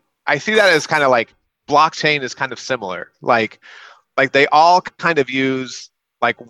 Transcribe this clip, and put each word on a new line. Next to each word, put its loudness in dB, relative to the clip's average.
I 0
see -6
that 4
as 0
kinda 0
like 0
blockchain 0
is -8
kind -8
of -14
similar. -8
Like, -2
like, 0
they 4
all 4
kind -4
of -2
use, -6
like, -2